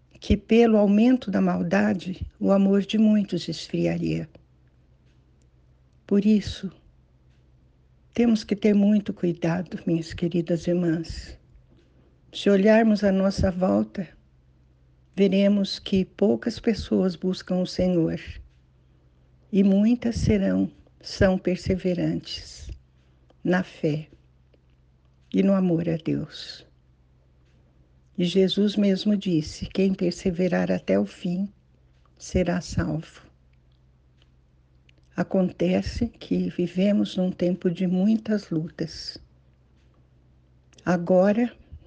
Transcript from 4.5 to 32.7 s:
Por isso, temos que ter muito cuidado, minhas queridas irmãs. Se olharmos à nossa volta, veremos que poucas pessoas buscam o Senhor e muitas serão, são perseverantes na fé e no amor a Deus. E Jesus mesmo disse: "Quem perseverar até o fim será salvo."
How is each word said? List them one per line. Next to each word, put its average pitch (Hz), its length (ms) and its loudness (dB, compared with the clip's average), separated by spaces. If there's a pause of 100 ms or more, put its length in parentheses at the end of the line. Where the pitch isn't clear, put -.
Por 202 200 2
isso, 202 460 0 (1400)
temos 233 320 2
que 202 100 -2
ter 208 180 2
muito 202 400 2
cuidado, 175 720 -4
minhas 165 280 -2
queridas 170 520 -2
irmãs. 170 720 -2 (960)
Se - 180 -2
olharmos 208 540 4
à 196 80 4
nossa 190 400 0
volta, 196 560 -2 (1080)
veremos 196 640 2
que 190 280 0
poucas 226 520 0
pessoas 190 600 0
buscam 185 400 -4
o 180 100 -2
Senhor 165 500 0 (1300)
e 196 140 2
muitas 214 540 2
serão, 190 520 0 (300)
são 190 380 2
perseverantes 175 1300 -4 (720)
na 185 220 0
fé 156 460 -6 (1200)
e 190 80 2
no 190 120 2
amor 170 340 0
a 165 80 -2
Deus. - 720 -8 (1500)
E 180 80 0
Jesus 190 500 2
mesmo 202 400 2
disse: 170 520 -4
"Quem 190 260 0
perseverar 180 760 -2
até 190 300 0
o 208 60 0
fim 185 440 -6 (680)
será 180 420 -2
salvo." - 640 -6 (1900)